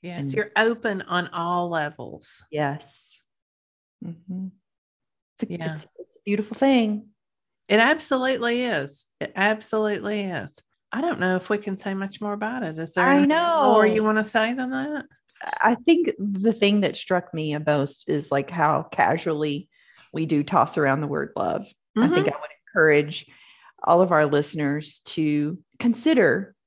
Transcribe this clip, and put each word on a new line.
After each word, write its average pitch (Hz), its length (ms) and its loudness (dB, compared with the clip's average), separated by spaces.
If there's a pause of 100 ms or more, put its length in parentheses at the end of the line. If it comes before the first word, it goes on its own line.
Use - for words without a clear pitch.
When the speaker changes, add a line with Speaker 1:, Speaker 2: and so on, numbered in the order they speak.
Speaker 1:
Yes. 170 180 -12
Speaker 2:
And 139 140 -6
Speaker 1:
You're 202 220 -2
open 226 460 0
on 175 260 -4
all 175 400 -4
levels. 151 800 -8
Speaker 2:
Yes. - 720 -6 (840)
Mm-hmm. 185 440 -12 (880)
It's - 120 -6
a, - 20 -10
Speaker 1:
Yeah. 165 200 -6
Speaker 2:
it's, 156 140 -14 (120)
it's - 180 -20
a - 80 -20
beautiful 208 300 -2
thing. 226 540 0 (600)
Speaker 1:
It 214 120 4
absolutely 254 840 0
is. 156 400 -4 (160)
It - 160 -8
absolutely 214 880 -2
is. 175 360 -8 (340)
I 220 80 -4
don't 330 200 -2
know 185 160 2
if 185 140 -4
we 208 80 0
can 202 200 -6
say 196 160 -6
much 196 260 -8
more 208 120 -6
about 220 300 -6
it. 160 160 -8
Is 165 160 -10
there 185 120 4
Speaker 2:
I 277 120 6
Speaker 1:
anything 285 100 6
more 302 580 6
Speaker 2:
know. 214 80 4
Speaker 1:
you 220 80 2
wanna 214 220 2
say 220 300 0
than 254 160 -6
that? 269 340 -6 (580)
Speaker 2:
I 233 120 4
think 330 440 4
the 202 340 0
thing 208 300 4
that 175 140 0
struck 180 360 -2
me 156 260 -4
most 147 500 -2
is, 151 220 -2
like, 139 200 0
how 156 320 2
casually 151 880 -2 (440)
we 160 140 -4
do 147 160 2
toss 151 340 2
around 143 240 2
the 147 60 -6
word 143 300 -4
love. 87 300 -2 (300)
I 175 120 2
think - 180 2
Speaker 1:
Mm-hmm. 143 100 -2
Speaker 2:
I - 40 -12
would 151 100 -14 (240)
encourage 151 520 2 (560)
all 170 200 4
of 180 100 2
our 151 140 6
listeners 147 800 -2
to 151 520 -2 (200)
consider 233 760 2 (120)